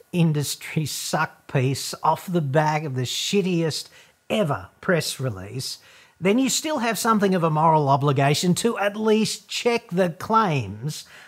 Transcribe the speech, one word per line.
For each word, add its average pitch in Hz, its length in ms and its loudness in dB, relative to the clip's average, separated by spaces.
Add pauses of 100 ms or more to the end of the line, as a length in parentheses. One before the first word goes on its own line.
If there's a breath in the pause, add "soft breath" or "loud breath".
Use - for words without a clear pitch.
(120)
industry 160 720 0
suck - 640 -4
piece 131 520 0
off 160 240 0
the 175 160 0
back 151 420 0
of 139 100 -6
the 127 80 -2
shittiest 170 880 -2 (400 soft breath)
ever 147 400 -2 (140)
press - 360 -2
release, 110 600 -8 (420 loud breath)
then 196 180 2
you 262 120 2
still 311 280 -2
have 226 200 -2
something 202 360 2
of 175 80 0
a 165 60 4
moral 156 400 4
obligation 147 680 2
to 233 200 0
at 202 180 0
least 214 540 0
check 233 400 -2
the 180 220 0
claims 147 960 -2 (220 loud breath)